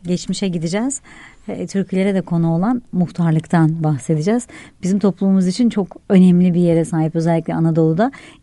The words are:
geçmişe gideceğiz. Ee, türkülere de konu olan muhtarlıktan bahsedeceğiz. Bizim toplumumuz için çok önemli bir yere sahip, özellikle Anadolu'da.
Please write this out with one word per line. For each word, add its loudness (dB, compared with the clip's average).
geçmişe -4
gideceğiz. -4
Ee, -8
türkülere -2
de -2
konu -2
olan -2
muhtarlıktan 0
bahsedeceğiz. -2
Bizim 0
toplumumuz 0
için 0
çok -4
önemli 6
bir 0
yere 2
sahip, -2
özellikle -2
Anadolu'da. 2